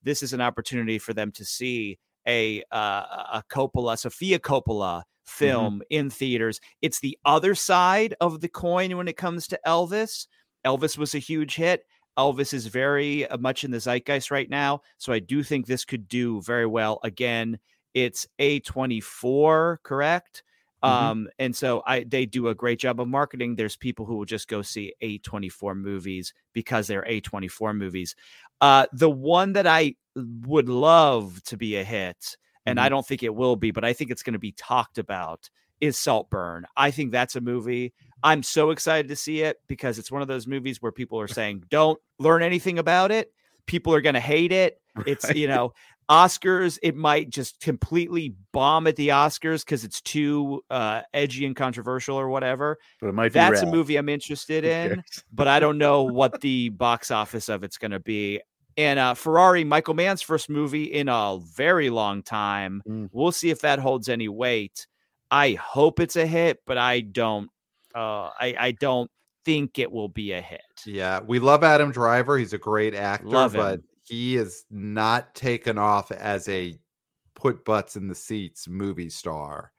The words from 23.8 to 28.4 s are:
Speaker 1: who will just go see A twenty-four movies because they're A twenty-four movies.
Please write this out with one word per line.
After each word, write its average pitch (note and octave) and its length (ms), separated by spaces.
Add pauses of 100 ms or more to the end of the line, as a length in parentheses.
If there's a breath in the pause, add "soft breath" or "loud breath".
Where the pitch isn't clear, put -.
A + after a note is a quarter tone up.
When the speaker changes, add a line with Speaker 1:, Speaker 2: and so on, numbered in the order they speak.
Speaker 1:
who A2+ 100
will G#2 80
just G#2+ 240
go G#2 140
see G2+ 380
A G#2+ 180
twenty-four G2 560
movies F#2+ 580 (200)
because A2+ 340
they're G2 200
A A2 140
twenty-four G#2 540
movies. F#2 400 (460 loud breath)